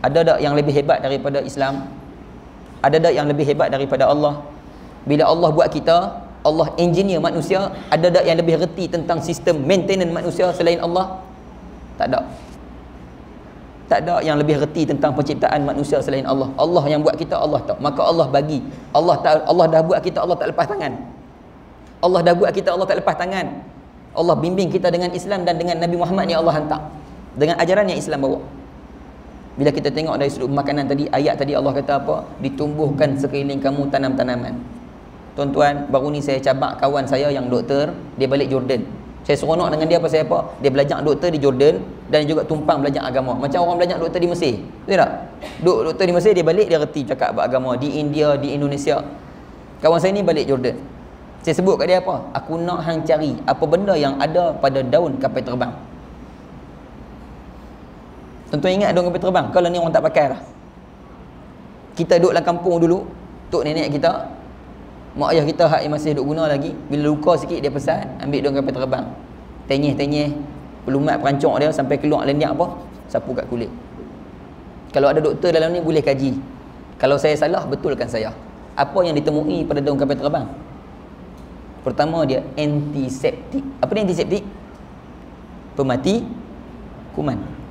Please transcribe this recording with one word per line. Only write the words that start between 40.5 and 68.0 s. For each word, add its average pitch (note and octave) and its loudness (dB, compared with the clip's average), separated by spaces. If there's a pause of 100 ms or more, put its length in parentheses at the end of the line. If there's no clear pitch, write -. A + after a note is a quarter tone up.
Dia C#3 4
belajar C#3+ 2
doktor D3+ 2
di D3+ 0
Jordan C#3 4 (240)
dan D3+ 4
juga D#3 0
tumpang D#3 2
belajar C#3 0
agama. B2+ -2
Macam C#3 0
orang F3 2
belajar F3 2
doktor E3+ 0
di F3 4
Mesir. D3+ 0 (260)
Betul F#3+ 6
tak? - 2 (480)
Duk-, D#3+ 4
doktor D#3+ 0
di F3 2
Mesir, F3 6
dia F3+ 4
balik, F3+ 4
dia D#3+ 6
reti D3 -2
cakap C3 -2
bab - 0
agama. B2+ 0
Di C#3 -2
India, D3 2
di C3+ -4
Indonesia. C#3+ 0 (800)
Kawan E3 6
saya F#3 2
ni G3+ 0
balik D#3+ 2
Jordan. B2+ 0 (640)
Saya D#3 0
sebut F#3 4
kat C#3+ 2
dia F#3 6
apa? F3+ -4 (100)
"Aku E3 -6
nak F3 -4
hang D#3+ -2
cari D#3 0
apa C#3 0
benda F#3 2
yang C3+ 0
ada D#3+ 2
pada C3+ 2
daun C#3+ 2
kapal C3 -2
terbang." A#2+ -4 (2750)
Tuan-tuan F#3 0
ingat G3 2
daun F3 2
kapal E3+ 0
terbang? F3+ 2
Kalau F3 4
ni F3 0
orang E3+ 0
tak D3+ 4
pakai D3+ 4
lah. - -6 (1600)
Kita E3+ 2
duduk F3 6
dalam E3+ 2
kampung E3+ 0
dulu, E3+ 4 (480)
tok C#3+ 0
nenek D3+ -2
kita, D3 0 (960)
mak D3 2
ayah D#3 4
kita D#3+ 2
hak D3+ 2
yang D3 -2
masih D3+ -2
duk C#3 -2
guna D#3+ 0
lagi, D3 0 (160)
bila D3 0
luka D#3 4
sikit D#3 -4
dia C#3+ -2
pesan, D3 -2 (160)